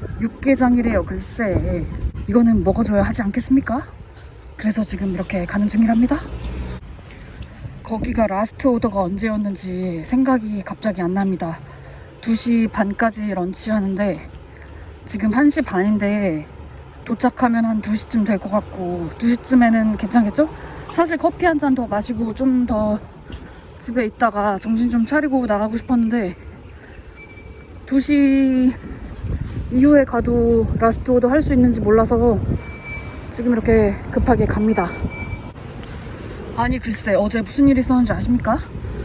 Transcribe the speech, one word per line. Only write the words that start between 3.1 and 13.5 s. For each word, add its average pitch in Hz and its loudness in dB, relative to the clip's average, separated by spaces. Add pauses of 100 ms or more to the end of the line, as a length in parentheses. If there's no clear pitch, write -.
않겠습니까? 247 0 (720)
그래서 214 -2
지금 190 -4
이렇게 180 -4
가는 208 -2
중이랍니다. 226 4 (1600)
거기가 226 0
라스트 202 -2
오더가 226 2
언제였는지 185 -4
생각이 247 2
갑자기 190 -4
안 175 0
납니다. 180 -2 (600)
두 233 0
시 226 2
반까지 214 -2
런치하는데 190 -2 (760)